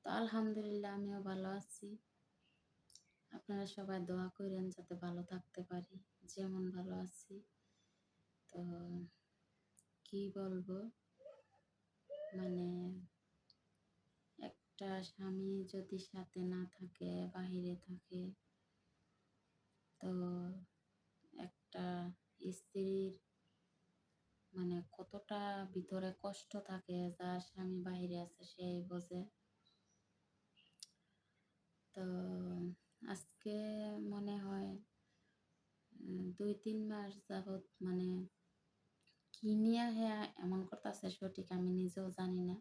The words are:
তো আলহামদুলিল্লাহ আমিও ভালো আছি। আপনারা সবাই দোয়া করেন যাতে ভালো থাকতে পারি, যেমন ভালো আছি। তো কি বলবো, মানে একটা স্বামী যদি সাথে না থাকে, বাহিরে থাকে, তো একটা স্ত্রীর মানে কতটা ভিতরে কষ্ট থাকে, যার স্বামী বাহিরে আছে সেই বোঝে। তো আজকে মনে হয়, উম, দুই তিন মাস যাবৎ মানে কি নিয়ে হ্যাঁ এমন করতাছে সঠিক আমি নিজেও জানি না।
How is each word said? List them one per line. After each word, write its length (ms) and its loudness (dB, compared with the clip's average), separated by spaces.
তো 20 -4
আলহামদুলিল্লাহ 800 2
আমিও 220 0
ভালো 180 0
আছি। 280 -10
আপনারা 340 -2
সবাই 220 0
দোয়া 200 2
করেন 260 2
যাতে 200 -6
ভালো 180 0
থাকতে 280 -6
পারি, 260 -4
যেমন 280 2
ভালো 180 -2
আছি। 280 -12
তো 100 -6
কি 140 -2
বলবো, 380 0
মানে 280 2
একটা 500 -8
স্বামী 420 0
যদি 240 -2
সাথে 300 -6
না 80 0
থাকে, 360 -6
বাহিরে 400 0
থাকে, 360 -6
তো 100 0
একটা 380 -8
স্ত্রীর 540 2
মানে 240 2
কতটা 440 -4
ভিতরে 360 0
কষ্ট 280 -4
থাকে, 300 -2
যার 200 0
স্বামী 380 0
বাহিরে 380 0
আছে 200 -14
সেই 320 -2
বোঝে। 320 -2
তো 100 -4
আজকে 420 -4
মনে 320 0
হয়, 260 0
উম, 320 -4
দুই 140 4
তিন 140 2
মাস 220 -4
যাবৎ 360 -2
মানে 220 4
কি 160 2
নিয়ে 240 8
হ্যাঁ 260 4
এমন 240 4
করতাছে 380 -2
সঠিক 280 -2
আমি 140 6
নিজেও 260 2
জানি 300 4
না। 120 2